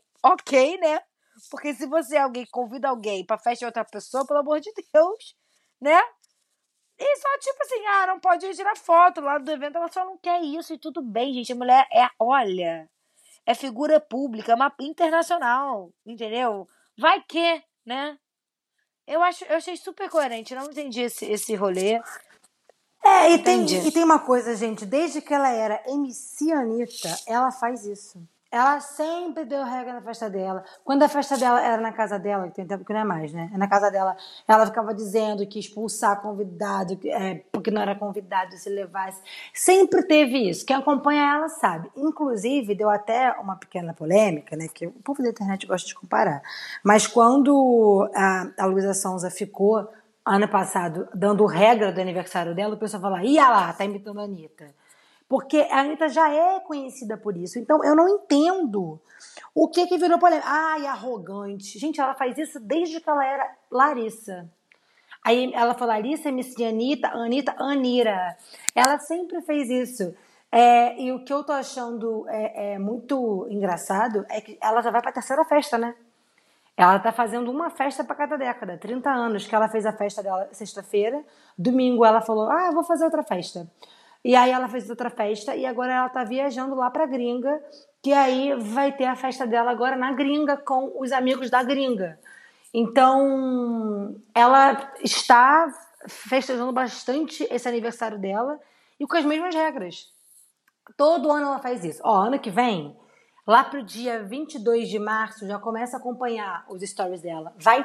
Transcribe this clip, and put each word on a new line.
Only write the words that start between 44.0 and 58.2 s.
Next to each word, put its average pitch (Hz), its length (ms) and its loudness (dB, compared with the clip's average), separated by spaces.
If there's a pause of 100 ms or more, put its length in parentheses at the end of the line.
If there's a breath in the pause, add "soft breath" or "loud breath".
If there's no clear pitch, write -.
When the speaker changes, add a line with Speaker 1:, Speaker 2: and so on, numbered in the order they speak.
Speaker 2:
né? 160 180 -8
Que 170 140 -10
o 185 40 -14 (120)
povo 277 180 -6
da 240 80 0
internet 196 380 -4
gosta 185 180 -4
de - 100 -14
comparar. 185 460 -2 (400 loud breath)
Mas 208 260 6
quando 240 1080 6
a, 190 420 2
a 196 100 0
Luísa 190 260 0
Sonza 185 360 -4
ficou, 202 560 0 (400 loud breath)
ano 202 220 4
passado, 185 640 -2
dando 202 320 4
regra 202 460 6
do 175 80 -4
aniversário 175 560 -4
dela, 208 200 -4
o 214 40 -10
pessoal 208 220 -8
fala, 190 220 -4
"Ih, 277 140 4
olha 269 120 8
lá, 185 240 2
tá 196 100 -6
imitando 202 380 -8
a - 20 -10
Anitta." 160 500 -16 (540 soft breath)
Porque 269 300 0 (140)
a 269 80 4
Anitta 302 280 0
já 311 240 2
é 349 280 2
conhecida 269 580 -10
por 208 180 -6
isso. 175 220 -10
Então, 302 260 2
eu 294 120 4
não 330 120 6
entendo 285 960 0 (540 loud breath)